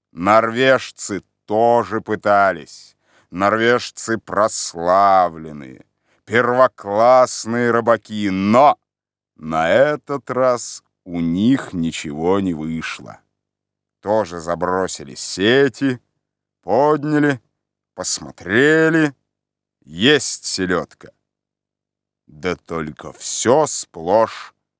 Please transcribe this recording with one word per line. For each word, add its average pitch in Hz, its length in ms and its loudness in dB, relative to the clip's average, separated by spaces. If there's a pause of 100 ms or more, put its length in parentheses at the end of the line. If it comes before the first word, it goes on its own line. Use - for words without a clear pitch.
(120)
Норвежцы 113 1120 0 (240)
тоже 110 540 0
пытались. 98 960 -2 (360)
Норвежцы 110 840 0
прославленные, 85 1700 -2 (400)
первоклассные 120 1500 2
рыбаки, 110 580 0
но 107 480 4 (580)
на 80 340 -2
этот 143 600 0
раз 127 540 -4 (200)
у 87 160 -8
них 95 540 0
ничего 82 640 -4
не 95 140 -2
вышло. 78 640 -10 (800)
Тоже 95 380 -2
забросили 85 760 -4
сети, 127 840 0 (640)
подняли, 147 800 0 (540)
посмотрели. 147 1200 0 (680)
Есть 107 640 0
селёдка. 87 640 -4 (1160)
Да 76 280 -6
только 78 580 -10
всё - 540 0
сплошь - 840 -2 (260)